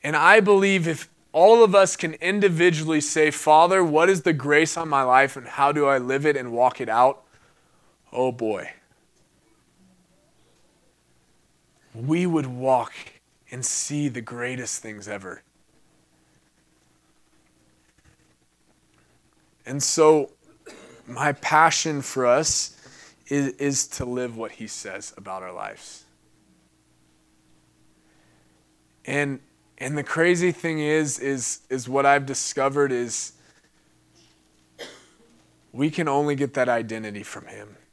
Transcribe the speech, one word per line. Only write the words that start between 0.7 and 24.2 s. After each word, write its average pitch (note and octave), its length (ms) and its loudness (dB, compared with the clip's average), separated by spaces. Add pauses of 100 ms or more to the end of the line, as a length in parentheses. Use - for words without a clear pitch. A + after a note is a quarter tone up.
if D#3 220 -8 (240)
all A3 300 8
of G3 120 4
us G3 200 4
can D#3+ 200 -6
individually E3+ 880 0
say, D3+ 300 0
"Father, E3+ 520 4
what D#3+ 260 2
is F#3 120 2
the F3 120 0
grace D3 440 2
on E3 120 -8
my C#3 140 2
life C3 320 4
and A#2+ 120 -16
how C#3+ 240 0
do D3 140 0
I C#3 120 4
live C3 280 -2
it D3 120 2
and B2 140 -8
walk B2 300 0
it A2+ 80 -8
out?" B2+ 340 2 (880)
Oh B2+ 200 -2
boy. A2 400 -6 (3250)
We D3+ 320 -2
would D#3+ 200 0
walk B2+ 480 -2 (560)
and B2+ 160 -12
see D3 420 -4
the A#2+ 140 -8
greatest A#2+ 600 -10
things G#2+ 260 -16
ever. G2 340 -12 (4000)
And C#3 180 -8
so D#3 480 4 (760)
my C3+ 260 -2
passion D#3 680 2
for B2+ 240 -4
us C3 500 0 (520)
is, C#3 260 -2
is C#3 340 -4
to - 180 -10
live B2 320 -8